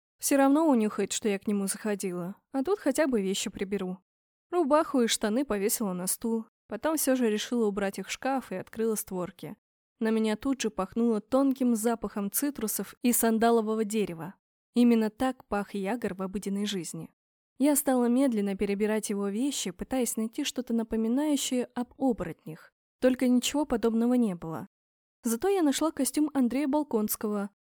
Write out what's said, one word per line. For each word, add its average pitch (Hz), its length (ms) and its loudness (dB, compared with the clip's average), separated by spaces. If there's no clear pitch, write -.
Всё - 180 2
равно 277 320 6
унюхает, 214 440 2
что - 160 -2
я 196 100 0
к - 100 -6
нему 202 180 0
заходила. 196 720 -6
А 269 100 -2
тут 370 160 0
хотя 302 300 2
бы 233 140 2
вещи 190 280 -2
приберу. 190 480 -6
Рубаху 302 520 2
и 226 60 2
штаны 226 360 0
повесила 208 500 -2
на 180 120 -6
стул. 226 400 -2
Потом 302 280 -2
всё 262 200 2
же 240 120 2
решила 214 380 0
убрать 202 320 -2
их 190 80 -8
в - 60 -10
шкаф 262 400 -4
и 185 40 -6
открыла 220 380 -4
створки. 180 640 -8
На 220 120 0
меня 220 260 0
тут 269 240 -2
же 214 100 -2
пахнуло 220 500 -2
тонким 262 540 2
запахом 214 560 -2
цитрусов 233 720 -4
и 240 100 4
сандалового 226 720 2
дерева. 196 500 -4
Именно 233 360 6
так 262 360 -4
пах 202 280 -6
Ягор 202 400 -4
в 190 80 -8
обыденной 196 440 -4
жизни. 170 440 -8
Я 285 160 4
стала 254 320 2
медленно 233 500 2
перебирать 208 540 -2
его 202 180 -2
вещи, 220 440 -4
пытаясь 247 440 -4
найти 233 280 -4
что-то - 280 -6
напоминающее 240 920 0
об 247 240 -8
оборотнях. 180 760 -4
Только 254 260 4
ничего 247 380 2
подобного 233 500 2
не 220 220 2
было. 165 320 -8
Зато 233 240 0
я 392 140 4
нашла 302 280 2
костюм 302 420 0
Андрея 262 360 0
Балконского, 214 800 -2